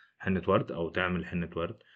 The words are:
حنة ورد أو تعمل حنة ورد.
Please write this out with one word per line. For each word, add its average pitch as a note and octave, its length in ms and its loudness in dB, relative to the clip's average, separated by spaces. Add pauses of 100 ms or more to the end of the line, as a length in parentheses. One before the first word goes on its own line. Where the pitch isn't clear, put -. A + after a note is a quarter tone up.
(180)
حنة F#2 300 0
ورد F#2+ 240 4
أو E2 160 -2
تعمل F2+ 380 0
حنة E2+ 300 -4
ورد. E2+ 200 -4 (200)